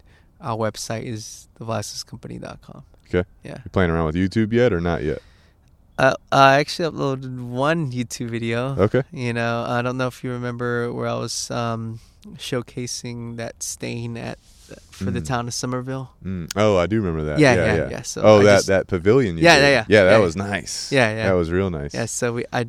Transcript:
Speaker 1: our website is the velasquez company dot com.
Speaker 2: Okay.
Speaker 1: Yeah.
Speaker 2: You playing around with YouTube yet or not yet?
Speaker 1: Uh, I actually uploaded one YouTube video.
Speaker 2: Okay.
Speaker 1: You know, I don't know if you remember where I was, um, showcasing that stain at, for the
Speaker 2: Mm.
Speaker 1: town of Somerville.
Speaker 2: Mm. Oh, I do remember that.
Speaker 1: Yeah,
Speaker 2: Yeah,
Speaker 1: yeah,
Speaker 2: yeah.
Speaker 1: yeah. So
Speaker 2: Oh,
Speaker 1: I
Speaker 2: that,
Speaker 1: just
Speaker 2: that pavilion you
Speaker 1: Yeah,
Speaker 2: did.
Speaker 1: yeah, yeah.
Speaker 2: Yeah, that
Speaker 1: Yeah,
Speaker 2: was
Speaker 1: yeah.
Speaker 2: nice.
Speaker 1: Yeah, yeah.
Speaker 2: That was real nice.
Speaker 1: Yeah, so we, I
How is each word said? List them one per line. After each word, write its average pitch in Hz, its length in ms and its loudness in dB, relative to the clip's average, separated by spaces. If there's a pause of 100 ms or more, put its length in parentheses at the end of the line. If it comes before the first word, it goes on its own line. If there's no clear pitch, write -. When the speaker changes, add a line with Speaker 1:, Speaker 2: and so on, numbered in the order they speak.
(400)
Speaker 1:
our 113 160 -6
website 113 500 -6
is 110 500 -12
the - 100 -16
velasquez 110 380 -6
company 117 340 -16
dot - 240 -16
com. - 220 -20 (260)
Speaker 2:
Okay. 90 180 0 (160)
Speaker 1:
Yeah. - 220 -14
Speaker 2:
You - 60 -18
playing 92 180 2
around 82 160 0
with 78 100 -2
YouTube 104 380 0
yet 117 180 4
or 87 100 0
not 85 220 -2
yet? 73 200 -4 (760)
Speaker 1:
Uh, 131 160 4 (180)
I 135 280 6
actually 156 320 -4
uploaded 135 480 -6 (100)
one 139 420 -2
YouTube 123 380 -6
video. 117 480 -4
Speaker 2:
Okay. 110 240 2 (100)
Speaker 1:
You 120 220 -4
know, 117 340 -2
I 120 140 -2
don't 127 160 -4
know 131 100 -2
if - 160 -12
you 127 80 -6
remember 120 600 -4
where 123 140 -6
I 117 80 -4
was, 117 340 -6
um, 113 500 -6 (380)
showcasing 120 1000 -8
that 113 260 -12
stain 120 540 -8
at, 120 200 -10 (540)
for - 200 -8
the 90 100 -4
Speaker 2:
Mm. 78 40 -8
Speaker 1:
town 120 220 -4
of - 60 -8
Somerville. 127 580 -6 (120)
Speaker 2:
Mm. 90 320 -8
Oh, 104 220 4
I 87 100 4
do 104 120 0
remember 82 260 -2
that. 76 140 0
Speaker 1:
Yeah, 139 160 6
Speaker 2:
Yeah, 87 100 2
Speaker 1:
yeah, 107 100 2
Speaker 2:
yeah. 71 160 -2
Speaker 1:
yeah. - 100 -10
So - 220 -10
Speaker 2:
Oh, 107 180 10
Speaker 1:
I - 20 8
Speaker 2:
that, 101 140 8
Speaker 1:
just 92 100 2
Speaker 2:
that 95 200 2
pavilion 98 500 2
you 80 60 2
Speaker 1:
Yeah, 170 120 8
Speaker 2:
did. 139 60 6
Speaker 1:
yeah, 143 80 6
yeah. 120 180 4
Speaker 2:
Yeah, 104 180 8
that 92 60 8
Speaker 1:
Yeah, 110 60 10
Speaker 2:
was 87 180 4
Speaker 1:
yeah. 98 120 -4
Speaker 2:
nice. - 440 -6
Speaker 1:
Yeah, 127 240 4
yeah. 110 120 -2
Speaker 2:
That 95 60 4
was 85 180 2
real 95 180 0
nice. 73 240 -6
Speaker 1:
Yeah, 120 120 -4
so 120 280 -4
we, 120 180 -6
I 123 180 -2